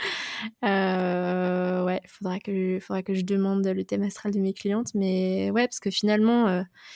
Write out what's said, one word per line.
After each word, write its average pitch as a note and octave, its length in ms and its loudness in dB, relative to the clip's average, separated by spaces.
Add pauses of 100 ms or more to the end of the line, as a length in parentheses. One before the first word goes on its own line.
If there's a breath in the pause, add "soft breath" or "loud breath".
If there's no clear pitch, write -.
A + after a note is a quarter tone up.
(640 loud breath)
Euh, F3+ 1200 0
ouais, F3+ 200 -2
faudra F#3 340 -6
que, F#3 420 -2
faudra F#3+ 200 -4
que F#3+ 120 -4
je F#3+ 100 0
demande G3 420 2
le F#3+ 200 0
thème G3+ 180 -2
astral G3+ 300 -4
de G3+ 60 0
mes F#3+ 140 0
clientes. G#3 400 -2
Mais F#3+ 580 0
ouais, A#3 160 2
parce - 120 -6
que G3+ 100 -4
finalement, G#3+ 580 4
euh, F#3 160 2 (320 loud breath)